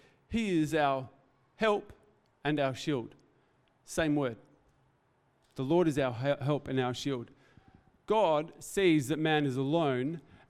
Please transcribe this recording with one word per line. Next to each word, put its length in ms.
He 300
is 160
our 360
help 360
and 160
our 160
shield." 400
Same 320
word. 220
The 60
Lord 240
is 120
our 160
he-, 300
help 240
and 120
our 140
shield. 360
God 520
sees 500
that 100
man 280
is 100
alone 640